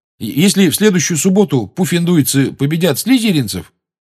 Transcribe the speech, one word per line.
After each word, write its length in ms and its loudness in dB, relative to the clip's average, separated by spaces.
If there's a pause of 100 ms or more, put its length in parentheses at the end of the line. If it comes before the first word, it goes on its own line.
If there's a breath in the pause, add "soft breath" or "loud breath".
(180)
И 80 -8
если 420 2
в 80 0
следующую 420 0
субботу 480 0
пуффендуйцы 840 0
победят 460 -2
слизеринцев". 760 -2 (340)